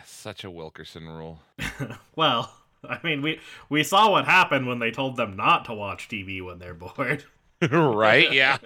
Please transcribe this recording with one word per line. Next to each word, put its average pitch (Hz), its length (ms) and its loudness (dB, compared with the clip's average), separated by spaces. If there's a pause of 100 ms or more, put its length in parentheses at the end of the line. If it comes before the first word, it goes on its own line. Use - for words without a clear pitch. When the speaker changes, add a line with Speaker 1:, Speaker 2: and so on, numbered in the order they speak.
Speaker 1:
such - 380 -16
a 98 80 -12
Wilkerson 80 580 -16
rule. 80 300 -14 (380)
<laughs> 110 400 -14
Speaker 2:
Well, 139 360 0 (300)
I - 220 -10
mean, 147 180 -4
we, 156 160 -4 (300)
we 151 160 0
saw 196 260 4
what 151 140 2
happened 156 420 2
when 123 140 -4
they 117 100 -2
told 131 260 -4
them 104 200 -4
not 143 300 2
to 120 80 -10
watch 101 340 -10
T 101 160 -8
V 95 160 -10
when 90 180 -12
they're 90 160 -14
bored. 123 500 -6 (200)
<laughs> - 260 -4
Speaker 1:
Right, 127 640 4
yeah. 135 340 4